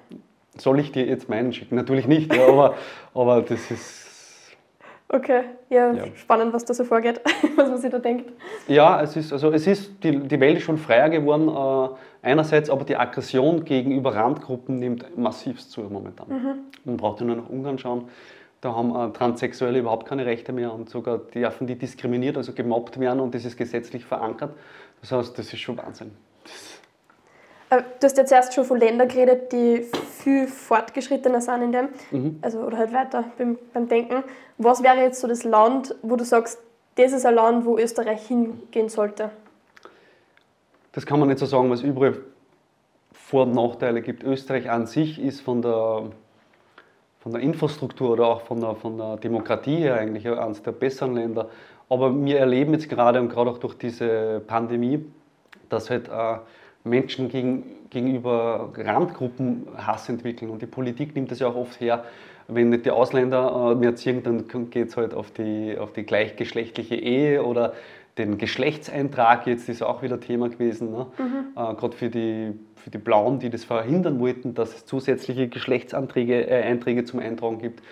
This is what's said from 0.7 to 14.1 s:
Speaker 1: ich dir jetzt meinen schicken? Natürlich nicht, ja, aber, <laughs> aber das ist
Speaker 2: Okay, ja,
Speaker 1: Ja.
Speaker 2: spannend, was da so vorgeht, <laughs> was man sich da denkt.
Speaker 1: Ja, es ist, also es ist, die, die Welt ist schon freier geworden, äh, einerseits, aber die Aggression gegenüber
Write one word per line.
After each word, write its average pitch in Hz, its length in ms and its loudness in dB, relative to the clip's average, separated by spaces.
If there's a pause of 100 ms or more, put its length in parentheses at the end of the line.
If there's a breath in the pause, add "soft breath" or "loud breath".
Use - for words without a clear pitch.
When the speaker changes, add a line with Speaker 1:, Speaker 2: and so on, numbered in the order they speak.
Speaker 1:
ich 147 100 -4
dir 131 140 0
jetzt 127 240 -2
meinen 117 240 -2
schicken? - 240 -6
Natürlich 127 320 0
nicht, 156 260 4
ja, 127 140 8
aber, 135 260 8 (200)
<laughs> - 200 -20
aber 123 280 6
das 113 280 -6
ist - 360 -12 (1040 loud breath)
Speaker 2:
Okay, 247 340 2 (260)
ja, 240 240 6
Speaker 1:
Ja. - 100 -4 (120)
Speaker 2:
spannend, 226 360 2
was 233 140 -2
da 240 80 -2
so 247 100 0
vorgeht, 233 380 2 (160)
<laughs> - 180 2
was 277 140 6
man 254 80 -2
sich 247 120 -2
da 247 80 -2
denkt. 240 320 -2 (360 loud breath)
Speaker 1:
Ja, 147 340 8
es 151 160 -2
ist, 156 160 -4
also 143 200 2
es 156 140 2
ist, 196 240 2 (140)
die, 147 140 2
die 139 200 0
Welt 147 200 6
ist 170 60 -4
schon 160 120 0
freier 139 320 6
geworden, 151 400 2
äh, 135 800 -2
einerseits, 151 400 4
aber 139 160 0
die 135 100 -2
Aggression 131 720 2
gegenüber 131 500 0